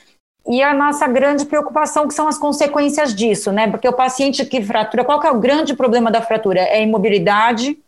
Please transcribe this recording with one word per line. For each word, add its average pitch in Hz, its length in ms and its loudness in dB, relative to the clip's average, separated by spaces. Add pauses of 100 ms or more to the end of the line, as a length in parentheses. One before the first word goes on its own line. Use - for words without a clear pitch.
(480)
e 247 160 0
a 285 100 2
nossa 294 320 0
grande 277 400 2
preocupação 302 600 -2
que 294 60 -6
são 311 140 -2
as 302 100 -2
consequências 285 760 0
disso, 208 380 0
né, 214 180 0
porque 220 180 -2
o 247 60 2
paciente 254 520 0
que 247 180 -4
fratura, 214 400 0
qual 294 160 0
que 302 80 0
é 311 40 4
o 240 80 0
grande 277 360 0
problema 233 340 0
da 220 120 2
fratura? 208 400 0
É 196 160 2
a 220 40 2
imobilidade 220 960 0 (100)